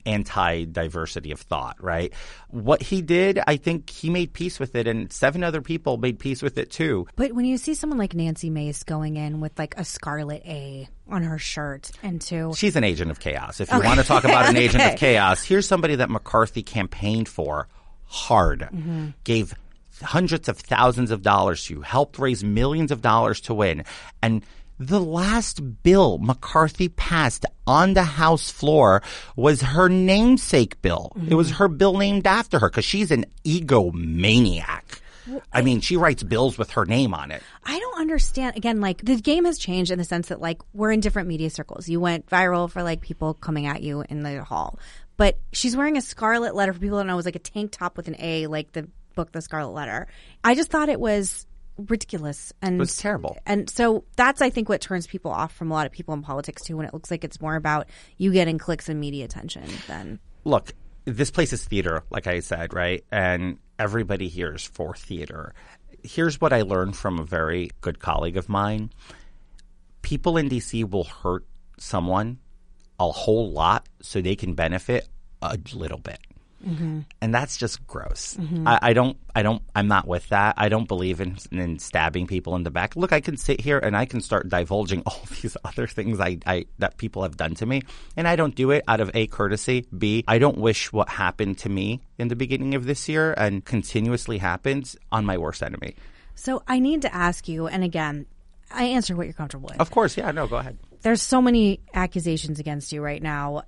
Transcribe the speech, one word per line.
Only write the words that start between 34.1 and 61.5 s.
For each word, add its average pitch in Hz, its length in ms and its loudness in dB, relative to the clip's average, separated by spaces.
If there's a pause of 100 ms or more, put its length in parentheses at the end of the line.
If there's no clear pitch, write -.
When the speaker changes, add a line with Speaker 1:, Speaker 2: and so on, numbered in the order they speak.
Speaker 2:
Well, 262 140 -8 (120)
Speaker 1:
I 123 80 4
mean, 123 200 2
she 180 160 0
writes 160 260 2
bills 113 340 2
with 110 140 -4
her 104 140 0
name 117 280 2
on 73 180 -8
it. 76 120 -12 (220)
Speaker 2:
I 285 120 -4
don't 440 220 -6
understand. 277 560 2
Again, 220 260 -2
like, 190 220 -2
the 240 160 2
game 311 260 2
has 339 140 0
changed 180 320 0
in 180 80 0
the 175 60 -2
sense 170 240 -4
that, 180 120 -6
like, 165 200 -6 (120)
we're 214 180 0
in 220 100 4
different 202 260 0
media 160 220 -2
circles. - 400 -10
You 170 100 0
went 170 280 0
viral 180 440 2
for, 180 120 -6
like, 165 180 -2
people 160 340 -4
coming 151 320 -4
at 143 160 -6
you 147 260 -6
in 147 140 -6
the 143 200 -8
hall. - 360 -6 (380)
But 202 200 6 (140)
she's 247 240 0
wearing 285 220 2
a 254 40 0
scarlet 233 540 0
letter. 196 180 2
For 175 60 -10
people 202 180 -2
who 202 40 0
don't 196 60 -2
know, 185 60 0
it 180 40 0
was, 170 80 -4
like, 175 100 -4
a 175 40 -8
tank 208 340 -8
top - 240 -6
with 170 100 -10
an 160 100 -8
A, 160 300 -4
like 156 240 -6
the 160 160 -8 (280)
book 165 180 -4
The 165 80 -8
Scarlet 151 320 -6
Letter. 127 340 -8 (380)
I 247 100 6
just 311 160 0
thought 302 160 0
it 285 120 0
was 208 460 -2 (320)
ridiculous. 196 760 -6 (100)
And 185 140 0
Speaker 1:
It 180 40 0
was 175 180 -2
terrible. 202 480 -4
Speaker 2:
And 202 240 -2
so 233 360 2 (100)
that's, 262 260 4
I 262 80 4
think, 220 200 -2
what 202 120 0
turns 180 260 -4
people 180 240 -10
off 117 220 -4
from 165 180 -8
a - 20 -2
lot 151 120 0
of 131 60 -8
people 160 220 -10
in 147 100 -6
politics, 143 400 -10
too, 165 140 -10
when 156 100 -6
it - 60 -12
looks - 180 -12
like 170 120 -4
it's - 180 -12
more 156 140 -2
about 151 320 0 (300)
you 190 140 2
getting 165 260 4
clicks 160 320 -4
and 151 100 -4
media 143 260 -8
attention - 400 -12 (220)
than 90 320 -12 (260)
Speaker 1:
Look, 135 280 0 (320)
this 131 260 -2
place 165 220 0